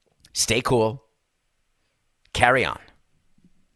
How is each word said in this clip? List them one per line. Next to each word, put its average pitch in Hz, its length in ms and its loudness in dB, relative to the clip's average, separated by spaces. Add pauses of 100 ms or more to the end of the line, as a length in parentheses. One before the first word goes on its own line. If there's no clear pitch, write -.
(340)
Stay - 260 -2
cool. 120 420 -2 (1300)
Carry 123 320 2
on. 65 140 -8 (960)